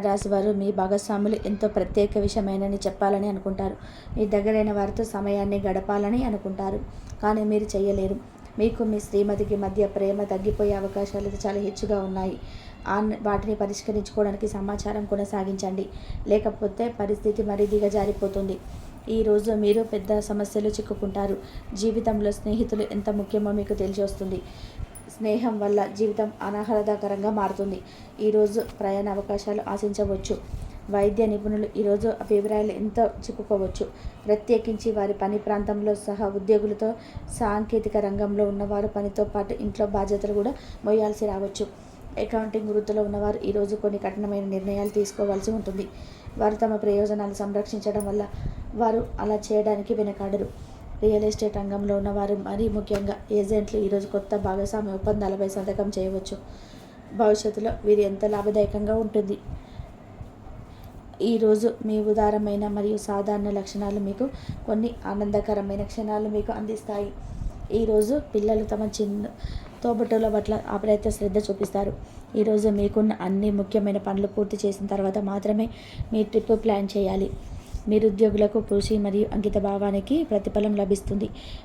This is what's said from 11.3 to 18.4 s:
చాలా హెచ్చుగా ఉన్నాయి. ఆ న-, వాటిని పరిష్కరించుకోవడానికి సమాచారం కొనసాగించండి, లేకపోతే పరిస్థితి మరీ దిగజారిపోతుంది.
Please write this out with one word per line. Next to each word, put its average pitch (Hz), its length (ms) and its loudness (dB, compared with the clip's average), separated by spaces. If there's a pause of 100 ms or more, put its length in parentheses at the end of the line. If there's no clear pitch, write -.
చాలా 202 180 0
హెచ్చుగా 208 400 -2
ఉన్నాయి. 190 360 -2 (520)
ఆ 196 120 2
న-, 214 220 0
వాటిని 208 320 0
పరిష్కరించుకోవడానికి 208 960 -2
సమాచారం 208 580 -4
కొనసాగించండి, 196 800 -2 (440)
లేకపోతే 208 560 0 (140)
పరిస్థితి 208 440 0
మరీ 202 240 2
దిగజారిపోతుంది. 202 880 0 (520)